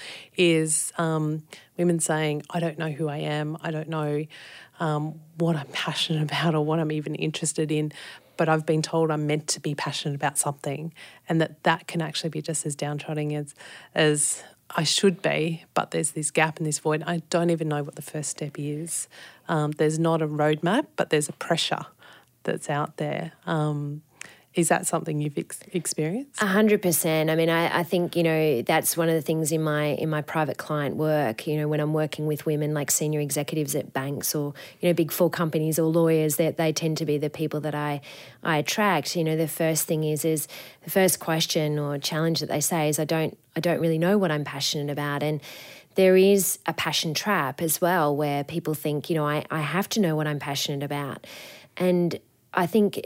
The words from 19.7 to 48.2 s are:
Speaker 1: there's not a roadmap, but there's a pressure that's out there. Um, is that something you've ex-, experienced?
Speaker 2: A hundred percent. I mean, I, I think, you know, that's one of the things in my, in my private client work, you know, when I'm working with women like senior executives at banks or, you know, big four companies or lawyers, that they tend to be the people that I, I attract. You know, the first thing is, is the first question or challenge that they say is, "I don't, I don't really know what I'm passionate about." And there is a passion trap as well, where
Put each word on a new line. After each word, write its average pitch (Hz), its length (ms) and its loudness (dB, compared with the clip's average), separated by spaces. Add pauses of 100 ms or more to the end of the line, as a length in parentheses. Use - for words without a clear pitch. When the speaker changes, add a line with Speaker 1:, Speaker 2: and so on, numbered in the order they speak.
Speaker 1:
there's 156 260 2
not 165 220 2
a 156 80 0
roadmap, 156 580 2 (100)
but - 120 -2
there's 151 220 0
a - 40 -10
pressure - 520 -2 (560)
that's - 260 -6
out 151 300 -4
there. 156 340 -6 (140)
Um, 151 560 -2 (500)
is 170 160 2
that 185 180 2
something 160 340 -2
you've 147 180 -2
ex-, - 220 -8 (120)
experienced? 180 680 -4
Speaker 2:
A 214 40 2
hundred 208 360 4
percent. 160 480 2
I 160 60 2
mean, 165 120 4
I, 165 320 2
I - 40 0
think, 175 320 0
you 175 60 2
know, 156 380 4
that's - 380 2
one 165 100 2
of 165 60 4
the 160 80 2
things 160 280 0
in 160 120 2
my, 151 240 0
in 151 240 -2
my 151 100 0
private 151 380 -2
client 147 380 -2
work, 147 500 0
you 151 100 0
know, 151 100 0
when 151 140 0
I'm 151 140 0
working 156 320 -2
with 151 180 -2
women 151 300 0
like 143 160 -2
senior 151 300 0
executives 147 540 -2
at - 200 -4
banks 135 400 -4
or, 143 180 -2 (280)
you 175 100 2
know, - 20 4
big 160 180 2
four 170 200 2
companies 160 480 0
or 165 60 2
lawyers, 160 520 4
that 160 220 0
they 160 120 2
tend 156 280 -2
to 160 80 -2
be 147 100 2
the 147 140 -2
people 151 300 -4
that 151 140 -4
I, 147 280 -4 (400)
I 156 160 2
attract. 170 580 0
You 170 80 2
know, 160 120 2
the 160 120 0
first 160 400 0
thing 156 160 0
is, 151 200 0
is 156 220 0 (360)
the 165 80 -12
first 185 300 4
question 160 580 0
or 143 200 -2
challenge 160 420 0
that 151 100 -4
they - 100 0
say 156 300 2
is, 151 80 0
"I 156 80 0
don't, 160 320 -2 (180)
I 165 40 -2
don't 165 200 2
really 165 180 2
know 185 200 4
what 185 120 2
I'm 147 140 0
passionate 143 480 -4
about." 143 300 -2
And 151 180 0 (540)
there 190 220 8
is 190 500 6
a 165 80 -2
passion 156 400 -2
trap 160 480 -2
as 160 180 0
well, 170 340 4
where 143 300 0